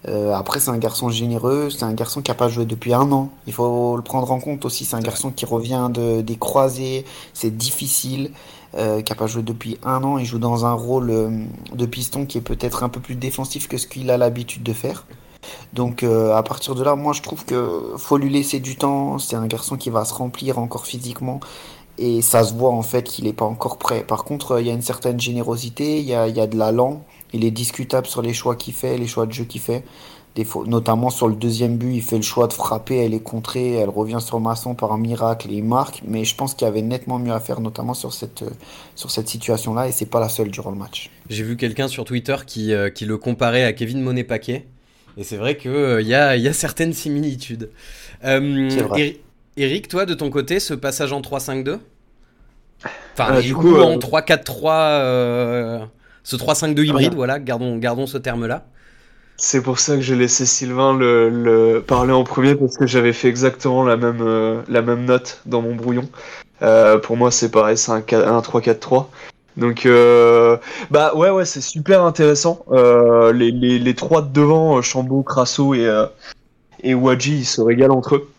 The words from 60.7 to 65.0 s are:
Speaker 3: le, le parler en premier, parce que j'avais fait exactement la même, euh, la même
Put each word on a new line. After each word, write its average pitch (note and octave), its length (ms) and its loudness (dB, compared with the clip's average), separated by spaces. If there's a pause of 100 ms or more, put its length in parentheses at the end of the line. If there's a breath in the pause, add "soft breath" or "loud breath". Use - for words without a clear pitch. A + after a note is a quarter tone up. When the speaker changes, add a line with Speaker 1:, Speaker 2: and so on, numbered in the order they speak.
Speaker 3:
le, A#2+ 320 6
le A2+ 540 4
parler B2 300 2
en C3 120 6
premier, C3 300 4
parce C#3 240 0
que C#3 80 4
j'avais A#2+ 260 4
fait A#2+ 160 2
exactement B2+ 560 2
la A#2+ 140 4
même, A#2+ 240 0
euh, A2+ 460 0
la A#2 120 4
même A#2+ 240 0